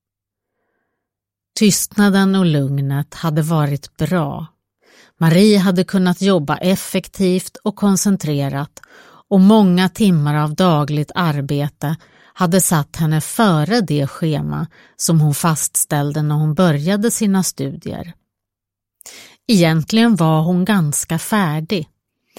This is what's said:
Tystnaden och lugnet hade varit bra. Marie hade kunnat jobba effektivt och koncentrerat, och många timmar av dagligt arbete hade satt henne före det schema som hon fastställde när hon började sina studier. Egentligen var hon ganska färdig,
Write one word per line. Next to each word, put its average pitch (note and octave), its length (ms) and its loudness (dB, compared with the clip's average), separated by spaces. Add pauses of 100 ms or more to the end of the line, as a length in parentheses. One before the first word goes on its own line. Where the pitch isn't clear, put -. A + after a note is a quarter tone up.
(1600)
Tystnaden G3 760 2
och F#3+ 100 2
lugnet C#3 680 -2
hade D#3+ 280 -2
varit D3+ 560 -2
bra. D#3 500 -4 (720)
Marie F#3 380 4
hade F#3 260 2
kunnat F#3 380 0
jobba E3 360 0
effektivt F#3 1080 -2
och G3+ 120 -4
koncentrerat, D3+ 1080 -2 (480)
och F#3+ 120 4
många F#3+ 480 4
timmar D#3+ 460 0
av D3+ 200 -2
dagligt D3+ 600 0
arbete D3 800 -4 (380)
hade F3+ 280 0
satt - 340 0
henne D#3 260 0
före F#3+ 600 0
det D3 260 -2
schema D3+ 600 -4 (280)
som E3 260 0
hon D3+ 120 2
fastställde D3+ 880 -4
när D3+ 140 -2
hon D3+ 180 0
började F#3 580 0
sina G3 320 0
studier. D#3 680 -10 (1300)
Egentligen G3+ 680 2
var D#3+ 260 2
hon F3+ 240 0
ganska E3 540 -2
färdig, D#3+ 720 -4 (500)